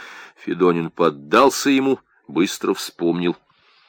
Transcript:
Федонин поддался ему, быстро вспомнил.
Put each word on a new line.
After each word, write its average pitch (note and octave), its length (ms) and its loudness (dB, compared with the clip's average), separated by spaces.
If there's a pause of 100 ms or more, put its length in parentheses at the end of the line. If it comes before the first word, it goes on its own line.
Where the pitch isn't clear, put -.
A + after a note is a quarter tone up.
(360)
Федонин E2+ 540 0
поддался E2 800 0
ему, C3+ 320 0 (280)
быстро F#2+ 440 -2
вспомнил. E2+ 640 -4 (520)